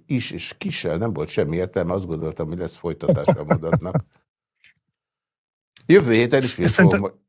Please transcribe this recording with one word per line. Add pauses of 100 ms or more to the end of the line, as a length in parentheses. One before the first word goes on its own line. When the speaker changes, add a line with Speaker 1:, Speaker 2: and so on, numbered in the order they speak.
Speaker 1:
is,
és
kissel
nem
volt
semmi
értelme,
azt
gondoltam,
hogy
lesz
folytatása
a
mondatnak.
Speaker 2:
<laughs> (1800)
Speaker 1:
Jövő
héten
ismét
Speaker 2:
Szerintem
Speaker 1:
fogom,